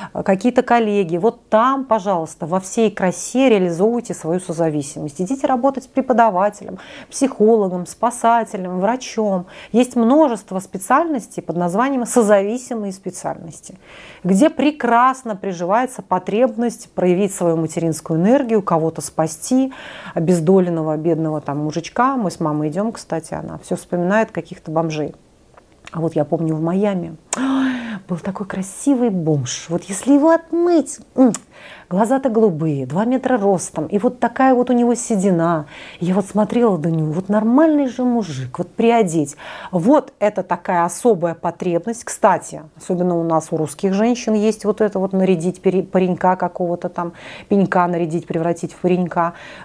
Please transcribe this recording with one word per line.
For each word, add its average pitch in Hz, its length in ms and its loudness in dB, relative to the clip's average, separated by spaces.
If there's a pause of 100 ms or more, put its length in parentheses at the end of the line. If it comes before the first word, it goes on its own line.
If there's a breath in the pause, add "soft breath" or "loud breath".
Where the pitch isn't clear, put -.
(120)
э, - 120 -6
какие-то 240 380 2
коллеги. 208 540 2
Вот 220 320 -2
там, 262 360 2
пожалуйста, 185 600 -2
во 175 120 -2
всей 214 320 0
красе 208 580 0
реализовывайте 202 640 2
свою 170 260 -4
созависимость. 156 800 -4
Идите 262 260 -2
работать 262 380 0
с - 20 -20
преподавателем, 214 920 0 (300 loud breath)
психологом, 208 800 2
спасателем, 220 920 -2
врачом. 208 640 -2 (240 loud breath)
Есть 247 240 2
множество 233 640 2
специальностей 254 840 -2
под 165 160 -6
названием 226 480 0
«Созависимые 214 880 2
специальности», 165 840 -12 (460 loud breath)
где 196 260 4
прекрасно 254 840 2
приживается 196 640 -2
потребность 220 920 -2
проявить 180 360 2
свою 170 240 0
материнскую 160 600 -2
энергию, 226 420 2
кого-то 160 420 0
спасти, 254 720 -2 (420 loud breath)
обездоленного, 170 800 2
бедного 156 440 0
там 143 180 -6
мужичка. 165 580 -2
Мы 190 160 -2
с - 80 -12
мамой 151 300 0
идем, 196 200 -4
кстати, 165 440 -8
она 156 280 -10
все - 140 -4
вспоминает 185 560 0
каких-то - 400 -10
бомжей. 156 420 -2 (800)
А 165 80 -6
вот 160 160 -4
я 151 80 2
помню 160 320 -2
в 156 40 -6
Майами 175 560 -2 (200)
<gasps> 254 720 -4
был 180 100 -6
такой 196 280 -8
красивый 233 640 -2
бомж. 151 580 -2
Вот 170 160 -4
если 202 280 -2
его 285 180 6
отмыть, 330 680 0 (160)
м, 247 180 4 (560 loud breath)
глаза-то 240 400 2
голубые, 160 580 2
два 165 180 -2
метра 254 340 0
ростом, 190 480 0
и 208 120 -2
вот 247 200 0
такая 262 360 2
вот 247 160 2
у - 20 2
него 240 220 4
седина. 175 720 0 (340 loud breath)
Я 175 140 0
вот 190 120 2
смотрела 214 520 2
до 160 120 -2
него, 160 220 0
вот 180 160 -4
нормальный 269 580 4
же 247 180 -4
мужик, 165 540 -4
вот 180 120 -6
приодеть. 190 640 2 (340 loud breath)
Вот 220 480 2
это 208 240 0
такая 180 420 0
особая 175 500 0
потребность. 175 720 -4
Кстати, 156 580 0 (140)
особенно 180 420 -2
у 165 40 0
нас, 160 300 0
у 170 40 0
русских 156 380 -2
женщин, 226 400 0
есть 208 300 0
вот 208 160 -2
это 202 180 0
вот 190 140 -2
нарядить 185 500 0
пере-, 185 200 2
паренька 180 540 2
какого-то 175 520 -4
там, 175 240 -8 (360 loud breath)
пенька 190 380 2
нарядить, 170 400 -2
превратить 170 460 -4
в - 60 -20
паренька, 175 560 0 (300 loud breath)